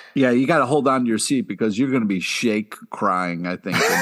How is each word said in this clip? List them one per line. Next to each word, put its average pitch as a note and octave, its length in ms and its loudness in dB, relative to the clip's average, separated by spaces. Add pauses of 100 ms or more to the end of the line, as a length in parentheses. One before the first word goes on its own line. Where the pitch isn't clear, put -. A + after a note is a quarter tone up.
(140)
Yeah, C3 160 4
you B2+ 180 2
gotta D3+ 180 4
hold C3+ 220 2
on C3 140 2
to A#2+ 60 0
your A2 100 2
seat B2+ 240 0
because G#2 360 -2
you're C3+ 140 0
gonna B2 120 0
be G2 140 0
shake G#2+ 560 -4 (160)
crying, F2+ 560 -2
I F2+ 100 -4
think, F2+ 200 -6
in - 40 0 (220)